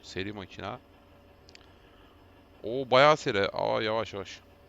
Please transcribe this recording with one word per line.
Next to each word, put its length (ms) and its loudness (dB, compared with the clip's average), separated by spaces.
seri 300 -8
makine. 440 -12
O 280 -4
bayağı 260 8
seri. 320 0
Aa, 320 -2
yavaş 320 -4
yavaş. 260 -12